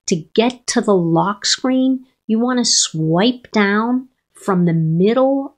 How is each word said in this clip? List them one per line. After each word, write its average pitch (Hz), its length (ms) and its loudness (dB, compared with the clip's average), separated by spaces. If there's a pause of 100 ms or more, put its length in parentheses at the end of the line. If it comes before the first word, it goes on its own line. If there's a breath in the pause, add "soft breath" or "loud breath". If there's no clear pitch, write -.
To 196 80 0
get 220 520 -2
to - 140 0
the 214 140 2
lock 170 500 0
screen, 262 640 -2 (180 loud breath)
you 220 140 0
want 247 180 0
to 240 80 0
swipe 170 840 -2
down 220 580 0 (240)
from 180 320 -2
the 170 80 2
middle 226 840 0